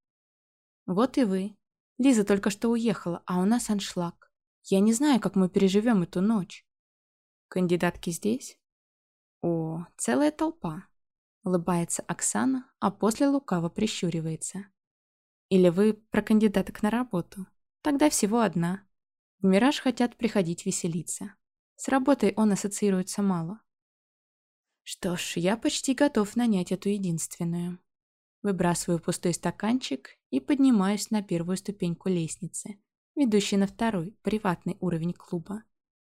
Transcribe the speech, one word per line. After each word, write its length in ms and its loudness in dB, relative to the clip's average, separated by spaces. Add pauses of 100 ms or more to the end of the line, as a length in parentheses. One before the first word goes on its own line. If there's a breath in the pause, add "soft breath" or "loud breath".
(840)
«Вот 320 0
и 60 6
вы. 340 -2 (400)
Лиза 260 4
только 260 2
что 200 -2
уехала, 560 -2
а 140 -2
у 60 2
нас 240 0
аншлаг. 640 -6 (320)
Я 160 2
не 140 4
знаю, 260 4
как 160 -2
мы 140 4
переживём 540 2
эту 180 -4
ночь». 440 -2 (840)
«Кандидатки 640 -2
здесь?» 500 -6 (800)
«О, 440 -4 (120)
целая 340 0
толпа», 560 -6 (600)
улыбается 560 -2
Оксана, 680 -4 (100)
а 120 -2
после 360 0
лукаво 420 0
прищуривается. 1000 -4 (840)
«Или 200 8
вы 240 4
про 280 -4
кандидаток 640 2
на 60 2
работу? 580 -4 (340)
Тогда 280 4
всего 320 0
одна. 440 -2 (540)
В 60 0
«Мираж» 340 4
хотят 380 -2
приходить 480 -2
веселиться. 680 -6 (420)
С 100 -14
работой 480 2
он 160 4
ассоциируется 680 -2
мало». 400 -2 (1200)
Что 320 -6
ж, 220 -8
я 200 0
почти 360 -2
готов 420 0
нанять 360 0
эту 180 -4
единственную. 880 -4 (640)
Выбрасываю 580 0
пустой 340 -2
стаканчик 840 -4 (120)
и 100 -2
поднимаюсь 720 2
на 100 0
первую 360 -2
ступеньку 520 -4
лестницы, 680 -6 (360)
ведущей 420 2
на 100 4
второй, 540 -4
приватный 580 -2
уровень 340 -2
клуба, 500 -10 (420)